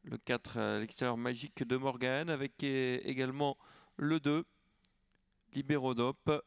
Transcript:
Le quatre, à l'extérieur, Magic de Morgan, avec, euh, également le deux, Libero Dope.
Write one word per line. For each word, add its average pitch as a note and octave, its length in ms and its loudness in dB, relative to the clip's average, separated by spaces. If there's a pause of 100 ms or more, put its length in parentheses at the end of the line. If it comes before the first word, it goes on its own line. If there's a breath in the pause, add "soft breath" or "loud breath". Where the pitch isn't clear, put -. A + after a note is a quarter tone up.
Le A#2 140 -8
quatre, - 400 -2
à G#2+ 220 0
l'extérieur, A#2 380 -2
Magic A#2+ 460 -4
de B2 140 0
Morgan, C3 520 -2
avec, C#3 340 -4
euh, C3 400 2
également C3+ 540 0 (380 loud breath)
le D#3 240 2
deux, D3 240 2 (1080)
Libero C3+ 400 0
Dope. C3+ 540 2